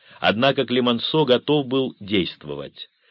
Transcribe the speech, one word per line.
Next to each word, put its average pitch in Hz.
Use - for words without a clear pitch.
Однако 127
Клемансо 123
готов 127
был 131
действовать. 80